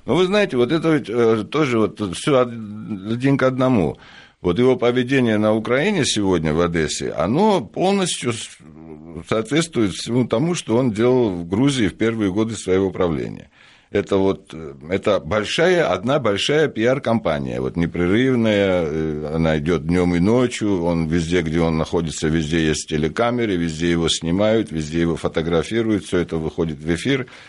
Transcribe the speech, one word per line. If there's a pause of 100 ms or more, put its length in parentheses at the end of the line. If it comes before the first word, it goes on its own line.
Ну,
вы
знаете,
вот
это
ведь,
э,
тоже
вот (160)
всё
од-,
один
к
одному. (440)
Вот
его
поведение
на
Украине
сегодня
в
Одессе,
оно
полностью
с-, (800)
соответствует
всему
тому,
что
он
делал
в
Грузии
в
первые
годы
своего
правления. (420)
Это
вот,
э, (160)
это
большая,
одна
большая
пиар-компания,
вот
непрерывная,
э,
она
идёт
днём
и
ночью,
он
везде,
где
он
находится,
везде
есть
телекамеры,
везде
его
снимают,
везде
его
фотографируют,
всё
это
выходит
в
эфир. (220)